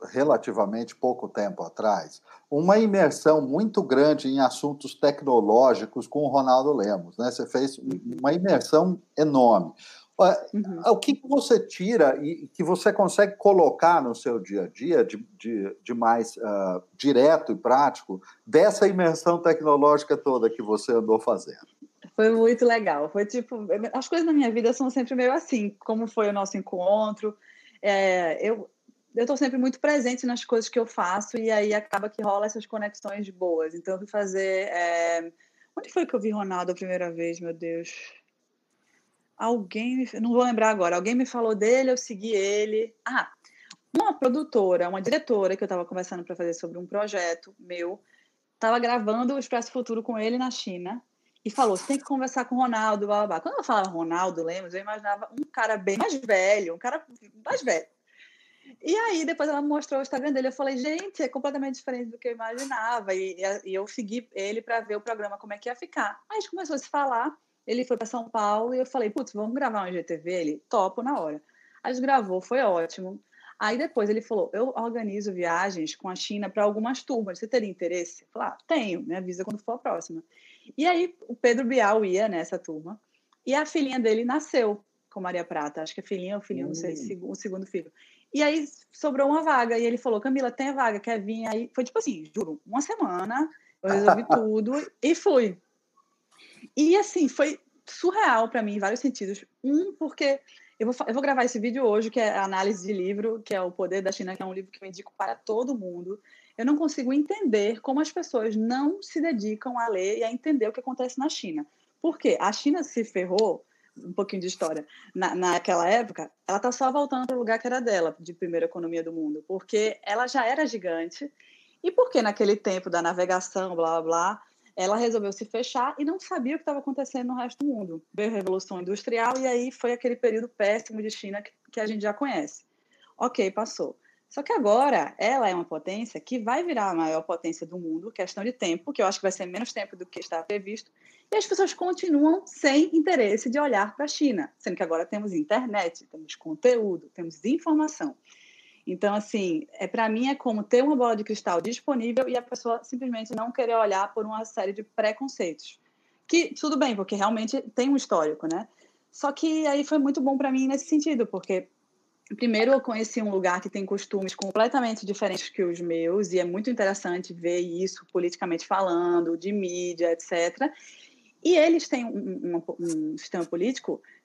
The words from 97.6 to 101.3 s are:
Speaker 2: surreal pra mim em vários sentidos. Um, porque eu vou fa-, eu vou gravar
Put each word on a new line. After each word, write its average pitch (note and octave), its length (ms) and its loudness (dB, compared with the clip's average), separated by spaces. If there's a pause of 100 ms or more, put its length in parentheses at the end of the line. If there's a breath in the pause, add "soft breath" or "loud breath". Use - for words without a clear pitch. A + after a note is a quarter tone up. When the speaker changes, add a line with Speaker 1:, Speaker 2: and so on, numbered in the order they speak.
Speaker 2:
surreal E4+ 640 2
pra A3+ 140 -2
mim G#3 140 -2
em - 20 -4
vários G#3 220 -2
sentidos. G3+ 440 -4 (180)
Um, D#4 300 0
porque C#4 480 -2 (380 soft breath)
eu A3 80 -2
vou B3 80 0
fa-, - 120 -6
eu A3+ 60 -2
vou B3+ 100 -2
gravar C4 220 2